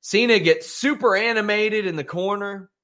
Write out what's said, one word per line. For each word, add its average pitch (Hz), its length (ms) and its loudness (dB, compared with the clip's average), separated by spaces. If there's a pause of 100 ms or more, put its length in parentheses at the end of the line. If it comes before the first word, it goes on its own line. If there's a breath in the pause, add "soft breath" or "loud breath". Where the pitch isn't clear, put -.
Cena 226 380 2
gets 160 280 2
super 262 480 0
animated 214 680 0
in 170 100 -4
the 147 80 -6
corner 196 680 -6 (120)